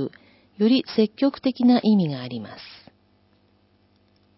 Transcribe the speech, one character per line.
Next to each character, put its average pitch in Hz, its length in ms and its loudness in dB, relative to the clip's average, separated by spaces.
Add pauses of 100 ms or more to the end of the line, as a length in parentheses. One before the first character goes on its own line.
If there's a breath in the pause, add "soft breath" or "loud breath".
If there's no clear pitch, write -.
う、 135 80 -6 (480 soft breath)
よ 208 100 2
り 254 160 2 (120)
積 220 180 0
極 - 260 -2
的 254 260 -2
な 240 180 4
意 214 120 4
味 180 140 2
が 131 120 -8
あ 127 60 -12
り 123 120 -12
ま 104 180 -16
す。 - 40 -20 (1800)